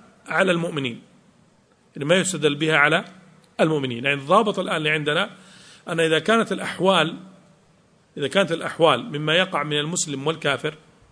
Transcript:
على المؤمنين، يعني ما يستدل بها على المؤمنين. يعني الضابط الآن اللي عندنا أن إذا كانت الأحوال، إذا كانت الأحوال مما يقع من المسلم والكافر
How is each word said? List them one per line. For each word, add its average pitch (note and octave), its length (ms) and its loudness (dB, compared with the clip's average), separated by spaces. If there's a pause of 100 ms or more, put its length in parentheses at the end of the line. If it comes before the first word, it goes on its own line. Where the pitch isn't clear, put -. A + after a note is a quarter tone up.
(260)
على F3+ 260 2
المؤمنين، D#3 500 -4 (960)
يعني D3 120 -4
ما E3+ 60 4
يستدل D#3 400 0
بها D#3 220 0
على D3+ 280 4 (560)
المؤمنين. C3+ 440 0
يعني C#3+ 160 0
الضابط G3 380 2
الآن F#3 180 -4
اللي D3+ 140 -2
عندنا D#3 400 0 (580)
أن E3 120 -2
إذا D#3+ 180 2
كانت G#3+ 340 2
الأحوال، F3 640 0 (1000)
إذا C#3+ 120 -4
كانت F#3+ 240 0
الأحوال D3+ 680 0
مما D3+ 160 0
يقع F3+ 280 0
من D3 160 -4
المسلم D3 480 -4
والكافر D3+ 480 -2 (380)